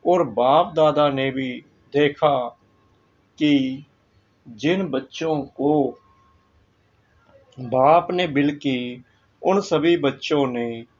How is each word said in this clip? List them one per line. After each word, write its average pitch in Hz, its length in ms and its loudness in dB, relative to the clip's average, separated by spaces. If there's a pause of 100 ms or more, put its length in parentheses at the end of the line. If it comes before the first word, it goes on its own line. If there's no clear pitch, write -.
और 175 160 4
बाप 135 520 2
दादा 151 340 2
ने 135 220 -2
भी 127 320 -8 (300)
देखा 143 640 0 (800)
कि 143 460 0 (600)
जिन 156 400 -2
बच्चों 151 540 -6
को 139 580 -2 (1600)
बाप 131 520 4
ने 180 160 -2
बिल 143 280 0
की, 123 480 -6 (400)
उन 190 180 2
सभी 170 360 0
बच्चों 143 500 -2
ने 117 380 -8 (140)